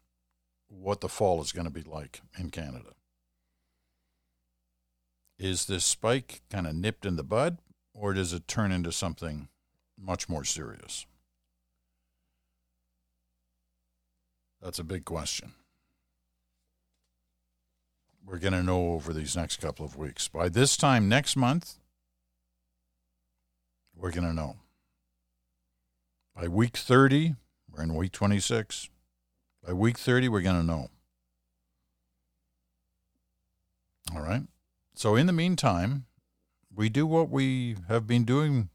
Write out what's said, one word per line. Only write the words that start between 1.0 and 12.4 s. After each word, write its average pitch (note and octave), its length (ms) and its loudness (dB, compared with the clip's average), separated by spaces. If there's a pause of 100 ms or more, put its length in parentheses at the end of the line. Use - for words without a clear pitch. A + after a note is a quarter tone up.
the F2 80 -6
fall F2+ 340 2
is C#2+ 80 -6
gonna E2+ 200 -6
be D2+ 120 -12
like D2+ 380 -14 (180)
in E2+ 120 -8
Canada. C2 420 -12 (2500)
Is F#2 260 -4
this F#2+ 200 -2
spike - 640 -2
kinda F2 240 -4
nipped F#2+ 320 -4
in F#2 120 -2
the D2 80 -6
bud, C#3 340 0 (340)
or G#2 220 -2
does F#2 180 -2
it E2+ 140 -8
turn G#2 240 0
into F2 220 -2
something D2+ 560 -6 (500)
much F#2 300 -6
more D#2 160 -4
serious? - 600 -8 (3500)